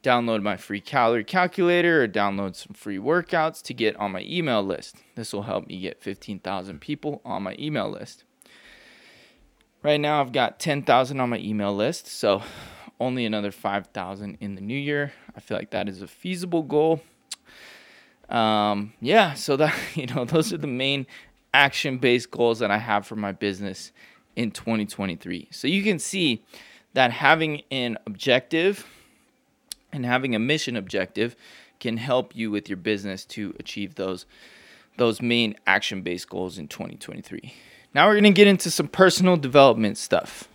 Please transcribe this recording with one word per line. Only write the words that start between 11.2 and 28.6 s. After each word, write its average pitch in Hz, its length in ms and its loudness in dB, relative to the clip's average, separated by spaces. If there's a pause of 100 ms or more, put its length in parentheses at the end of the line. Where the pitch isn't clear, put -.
on 123 100 0
my 117 80 -2
email 101 360 -2
list, 113 340 -2
so 101 340 0 (560)
only 123 260 -2
another 104 280 -4
five 101 360 -4
thousand 98 520 -10
in 101 160 -8
the 95 40 -16
new 113 180 -6
year. 143 340 -4 (240)
I 104 40 -18
feel - 160 -8
like - 140 -8
that 98 180 -4
is 95 140 -12
a 92 60 -16
feasible 180 540 -4
goal. 151 400 2 (1300)
Um, 107 720 0
yeah, 165 340 4
so 139 220 -2
that, 151 180 2 (100)
<laughs> - 100 -14
you 143 120 -6
know, 123 180 -4
those 160 280 0
are 170 60 -6
the 147 80 -6
main 135 400 -2 (480)
action-based 131 760 4
goals 117 280 2
that 110 120 0
I 104 80 4
have 107 280 0
for 110 100 -12
my 101 160 -6
business 98 600 -6 (420)
in 117 160 -2
twenty 110 360 -4
twenty-three. 90 640 -8
So - 180 -6
you 196 140 0
can 202 160 0
see 156 440 -2 (520)
that 127 160 4
having 151 600 4
an 123 360 -4
objective 135 800 0 (1080)